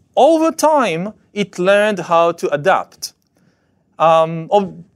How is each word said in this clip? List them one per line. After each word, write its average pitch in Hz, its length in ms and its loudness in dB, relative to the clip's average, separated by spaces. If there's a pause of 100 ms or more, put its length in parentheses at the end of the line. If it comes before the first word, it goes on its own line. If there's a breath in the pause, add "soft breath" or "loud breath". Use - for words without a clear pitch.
(160)
over 320 340 4
time, 226 640 -2 (180)
it 202 260 -6
learned 202 420 0
how 170 320 0
to 165 200 -6
adapt. 147 600 -4 (840)
Um, 160 520 0
or 196 240 0 (220)